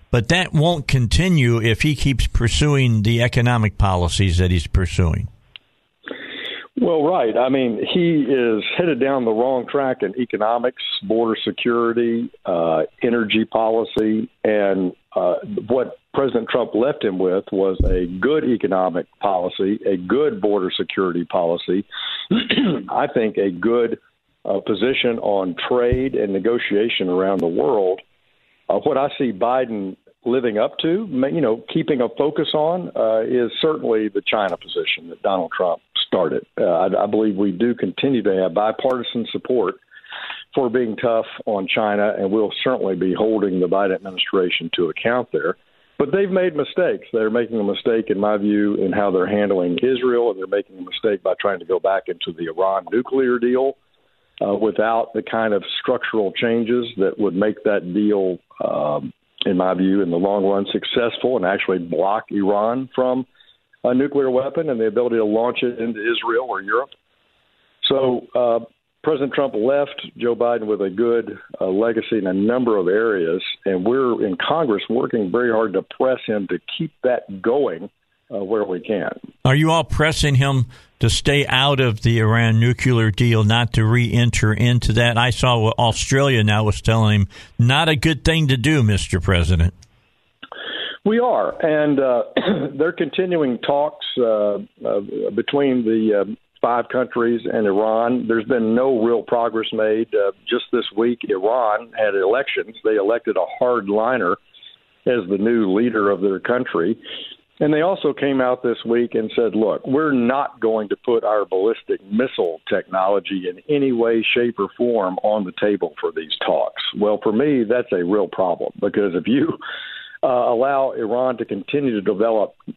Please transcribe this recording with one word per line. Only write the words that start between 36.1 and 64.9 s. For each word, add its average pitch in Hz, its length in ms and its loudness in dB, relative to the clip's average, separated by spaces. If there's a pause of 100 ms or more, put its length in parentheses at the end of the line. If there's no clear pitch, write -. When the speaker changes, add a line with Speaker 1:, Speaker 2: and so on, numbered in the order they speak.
Speaker 2:
started. 85 320 0 (100)
Uh, 107 80 0
I, 92 400 2
I - 20 0
believe 107 300 0
we 101 140 0 (160)
do 120 80 0
continue 117 480 -2
to 98 180 0
have 90 140 0
bipartisan 113 800 -2
support 104 420 -2 (800)
for 127 160 0
being 117 260 0
tough 113 300 0 (200)
on 98 200 -2
China, 104 500 0
and 98 140 -2
we'll 107 220 2 (100)
certainly 98 320 0
be 90 180 0
holding 101 460 0
the 90 80 2
Biden 95 300 2
administration 92 800 -2
to 85 140 0
account 120 420 -2
there. 80 240 -2 (420)
But 147 140 0
they've 196 180 2
made 185 240 0
mistakes. 143 580 -2
They're 110 180 2
making 113 280 0
a 101 60 0
mistake, 113 500 0
in 95 60 -2
my 107 160 2
view, 104 380 2 (100)
in 92 80 0
how 101 180 0
they're 90 160 2 (140)
handling 90 380 0
Israel, 123 520 0
and 95 80 -4
they're 95 220 -4
making 95 180 -10
a 90 40 -14
mistake 101 400 -4
by 92 180 0
trying 98 200 -2
to 85 40 -18 (100)
go 90 60 2
back 95 260 0
into 90 300 -8
the 82 100 -6
Iran 92 460 -2
nuclear 123 460 0
deal, 127 380 0 (680)
uh, 101 100 0
without 110 600 0
the 110 80 -4
kind 110 320 -2
of 95 80 0 (180)
structural 110 520 -2
changes 117 540 0 (100)
that 95 220 0
would 98 160 0 (120)
make 104 180 -2
that 101 180 0 (120)
deal, 98 440 0 (260)
um, 73 480 -4 (340)
in 95 100 0
my 92 180 2
view, 95 280 2
in 87 80 -2
the 85 180 0
long 101 160 2
run 98 280 0
successful 120 640 -2
and 92 80 -2
actually 95 340 0
block 87 520 -2
Iran 104 640 0
from 127 320 0 (580)
a 120 100 2
nuclear 139 360 2
weapon 139 400 -2
and 117 100 -2
the 110 60 2
ability 117 300 0